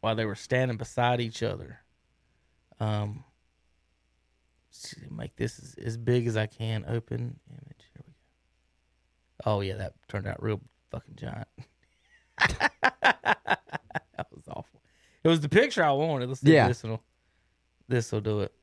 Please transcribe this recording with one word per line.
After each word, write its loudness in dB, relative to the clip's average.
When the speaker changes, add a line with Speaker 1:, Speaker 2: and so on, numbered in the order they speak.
Speaker 1:
while 0
they -2
were -4
standing -2
beside 0
each -4
other. -6
Um, -2
see, -16
make -10
this -6
as, -20
as -6
big 0
as -2
I 0
can. -4
Open -6
image. -20
Here -20
we -20
go. -12
Oh, 2
yeah, -4
that -8
turned -4
out -6
real -2
fucking -12
giant. -10
<laughs> 0
That -8
was -20
awful. -14
It 6
was 4
the -2
picture 4
I 6
wanted. 0
Let's -8
see 8
Speaker 2:
Yeah. 10
Speaker 1:
if 0
this'll, -6
this'll 0
do -2
it. -4